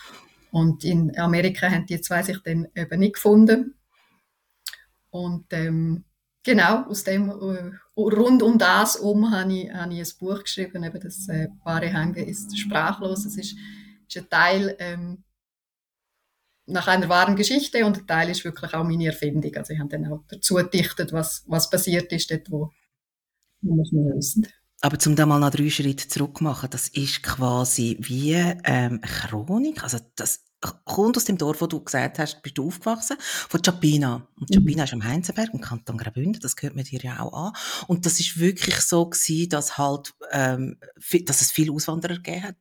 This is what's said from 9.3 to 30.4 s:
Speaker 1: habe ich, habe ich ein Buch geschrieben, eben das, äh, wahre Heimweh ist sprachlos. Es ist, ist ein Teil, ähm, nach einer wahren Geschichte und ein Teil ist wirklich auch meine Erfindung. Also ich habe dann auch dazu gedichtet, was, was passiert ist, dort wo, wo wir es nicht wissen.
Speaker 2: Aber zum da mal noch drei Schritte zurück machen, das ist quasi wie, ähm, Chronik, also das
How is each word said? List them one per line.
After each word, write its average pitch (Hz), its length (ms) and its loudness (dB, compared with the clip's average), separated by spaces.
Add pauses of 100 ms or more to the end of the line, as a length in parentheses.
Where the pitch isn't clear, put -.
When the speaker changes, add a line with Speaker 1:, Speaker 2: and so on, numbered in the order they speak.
Speaker 1:
habe 190 220 2
ich, 185 200 -4
habe 175 220 -8
ich 170 60 -8
ein - 180 -10
Buch 196 240 -4
geschrieben, 180 420 -8
eben 165 160 -8
das, - 280 -12
äh, 160 200 -2 (160)
wahre 170 280 -2
Heimweh 170 320 -2
ist - 340 -8
sprachlos. 190 640 -2
Es 202 120 -8
ist, - 200 -10 (520)
ist - 80 -12
ein 175 140 -14
Teil, 190 480 2
ähm, 175 460 -10 (1400)
nach 180 220 -2
einer 185 200 4
wahren 196 280 6
Geschichte 240 500 2
und 196 120 2
ein - 80 -16
Teil 165 240 0
ist 180 140 -6
wirklich 165 300 -8
auch 165 100 0
meine 165 220 0
Erfindung. 151 500 -2
Also 147 160 -8
ich 156 60 -4
habe 147 100 -6
dann 151 240 -6
auch 151 160 -10
dazu - 280 -2
gedichtet, 180 560 0
was, 160 340 -4
was 160 240 0
passiert 175 420 0
ist, 170 180 -4
dort 160 200 -6
wo, 156 220 -4 (880)
wo 165 140 2
wir 160 60 4
es - 100 -2
nicht 147 240 2
wissen. 220 300 0 (360)
Speaker 2:
Aber 147 160 2
zum 151 180 4
da 151 100 6
mal 147 140 6
noch 143 100 4
drei 147 200 0
Schritte 139 380 -2
zurück 143 320 -4
machen, 139 300 -2
das - 180 -6
ist - 340 -4
quasi 123 800 0
wie, 135 340 -2
ähm, 135 680 0
Chronik, 196 840 -4
also 123 160 -6 (180)
das - 260 -4 (420)